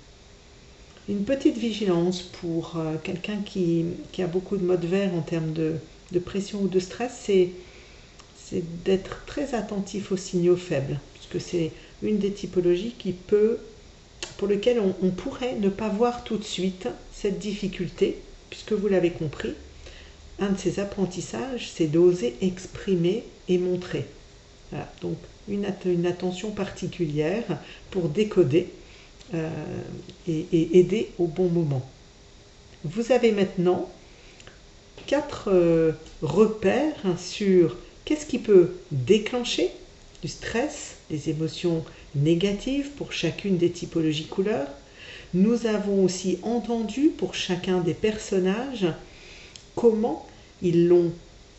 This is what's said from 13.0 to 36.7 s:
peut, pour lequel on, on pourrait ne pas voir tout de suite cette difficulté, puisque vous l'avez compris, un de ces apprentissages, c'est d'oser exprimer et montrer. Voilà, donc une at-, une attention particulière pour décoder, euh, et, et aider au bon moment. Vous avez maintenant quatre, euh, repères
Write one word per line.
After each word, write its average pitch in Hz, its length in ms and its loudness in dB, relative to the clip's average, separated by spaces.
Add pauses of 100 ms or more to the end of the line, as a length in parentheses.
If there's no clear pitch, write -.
peut, 214 480 2 (800)
pour 196 100 -2
lequel 202 320 2
on, 190 240 2
on 185 80 4
pourrait 262 440 -6
ne 202 140 2
pas 214 200 -4
voir 240 340 0
tout 220 140 -4
de 208 60 -6
suite 185 440 -4 (260)
cette 190 240 -2
difficulté, 196 800 -2 (320)
puisque - 240 -6
vous 202 140 0
l'avez 180 240 4
compris, 170 420 -6 (840)
un 202 100 0
de 190 80 2
ces 175 220 -2
apprentissages, 202 920 -4
c'est 165 160 0
d'oser 175 540 4
exprimer 190 800 0 (260)
et 180 80 6
montrer. 175 480 -2 (640)
Voilà, 143 200 -10 (100)
donc 170 160 -6 (300)
une 202 180 -2
at-, 196 200 -6
une 175 200 2
attention 180 460 -4
particulière 175 920 -2 (480)
pour 170 180 0
décoder, 175 600 4 (640)
euh, 160 140 -2 (800)
et, 160 240 -2
et 175 280 6
aider 196 380 2
au 175 100 2
bon 175 200 0
moment. 156 400 0 (960)
Vous 220 280 -2
avez 233 200 6
maintenant 185 580 2 (1160)
quatre, 285 440 -2
euh, 165 420 6 (280)
repères 196 960 2